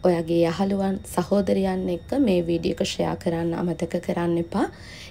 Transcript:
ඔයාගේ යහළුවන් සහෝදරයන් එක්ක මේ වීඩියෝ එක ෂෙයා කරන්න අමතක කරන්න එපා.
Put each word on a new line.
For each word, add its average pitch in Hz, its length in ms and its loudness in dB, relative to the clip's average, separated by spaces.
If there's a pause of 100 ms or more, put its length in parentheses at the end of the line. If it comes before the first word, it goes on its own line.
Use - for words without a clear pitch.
ඔයාගේ 170 440 4
යහළුවන් 196 500 0 (120)
සහෝදරයන් 190 800 0
එක්ක - 160 -8 (160)
මේ 185 220 4
වීඩියෝ 170 300 0
එක - 120 -2
ෂෙයා 165 320 -2
කරන්න 170 380 0
අමතක 170 340 -2 (100)
කරන්න 170 400 0
එපා. 208 220 -2 (440)